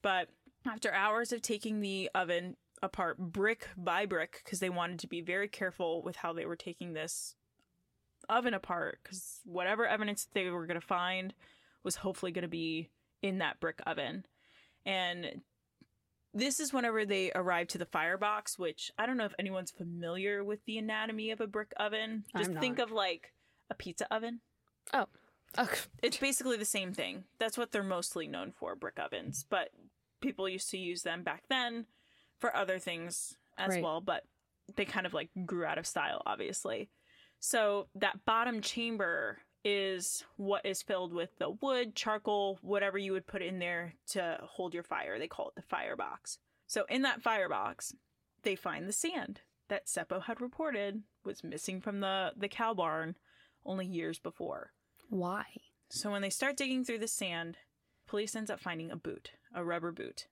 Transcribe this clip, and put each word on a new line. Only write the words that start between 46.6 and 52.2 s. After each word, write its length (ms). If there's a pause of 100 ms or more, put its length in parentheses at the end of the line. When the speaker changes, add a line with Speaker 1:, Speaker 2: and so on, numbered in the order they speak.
Speaker 1:
So 220
in 140
that 200
firebox, 720 (480)
they 140
find 320
the 40
sand 500 (260)
that 180
Seppo 380
had 160
reported 600 (220)
was 200
missing 360
from 200
the, 360